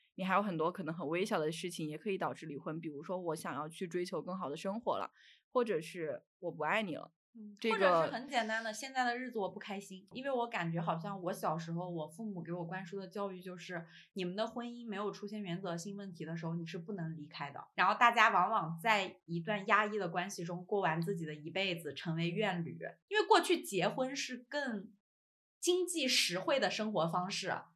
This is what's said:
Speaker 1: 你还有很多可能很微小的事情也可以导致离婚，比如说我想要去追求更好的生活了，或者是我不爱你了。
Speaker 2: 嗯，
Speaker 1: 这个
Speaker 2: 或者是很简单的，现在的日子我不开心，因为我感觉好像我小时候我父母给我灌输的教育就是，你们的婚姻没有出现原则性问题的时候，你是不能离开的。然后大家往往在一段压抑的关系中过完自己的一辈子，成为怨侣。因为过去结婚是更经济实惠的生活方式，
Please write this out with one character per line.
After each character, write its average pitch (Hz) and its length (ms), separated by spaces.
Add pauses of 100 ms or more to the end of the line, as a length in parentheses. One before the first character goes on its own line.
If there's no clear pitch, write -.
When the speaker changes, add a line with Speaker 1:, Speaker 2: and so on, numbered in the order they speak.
(140)
Speaker 1:
你 185 100
还 190 100
有 196 80
很 196 140
多 156 140
可 180 140
能 156 100
很 160 140
微 175 180
小 202 140
的 156 100
事 165 180
情 165 200
也 151 100
可 214 120
以 190 80
导 151 140
致 147 140
离 143 100
婚， 165 240
比 165 80
如 143 140
说 180 160
我 170 160
想 165 200
要 151 140
去 170 200
追 175 160
求 180 180
更 180 160
好 175 100
的 147 80
生 202 240
活 131 180
了， 98 120 (400)
或 247 140
者 190 160
是 165 420 (160)
我 170 140
不 151 100
爱 190 200
你 175 120
了。 - 160 (260)
Speaker 2:
嗯， 208 220
Speaker 1:
这 226 100
个 220 60
Speaker 2:
或 208 60
者 175 260
是 - 60
很 247 160
简 233 180
单 220 160
的， 220 100
现 262 220
在 254 80
的 240 160
日 254 100
子 226 120
我 185 80
不 - 100
开 196 220
心， 190 320
因 254 100
为 277 80
我 240 160
感 190 240
觉 165 100
好 165 160
像 196 240
我 180 120
小 165 260
时 165 140
候 175 180
我 160 160
父 226 180
母 196 160
给 165 120
我 175 120
灌 185 220
输 202 140
的 190 80
教 202 240
育 180 100
就 185 160
是， 165 260 (280)
你 185 120
们 180 120
的 220 100
婚 233 180
姻 240 240
没 208 60
有 202 160
出 - 160
现 214 160
原 180 180
则 175 160
性 196 200
问 196 160
题 165 120
的 165 120
时 165 100
候， 165 80
你 170 100
是 185 140
不 190 140
能 165 240
离 147 100
开 143 240
的。 - 100 (140)
然 185 140
后 208 100
大 240 140
家 226 160
往 196 240
往 170 280
在 208 440
一 170 160
段 196 260
压 214 180
抑 208 140
的 185 100
关 175 220
系 185 140
中 175 200
过 202 160
完 165 220
自 165 140
己 165 100
的 151 80
一 151 160
辈 185 240
子， 156 180
成 165 220
为 170 160
怨 180 340
侣。 170 140 (300)
因 403 100
为 - 80
过 440 140
去 339 200
结 190 280
婚 262 260
是 254 220 (120)
更 247 440 (640)
经 359 260
济 339 220
实 180 320
惠 269 220
的 190 100
生 214 220
活 165 160
方 180 200
式， 190 240 (240)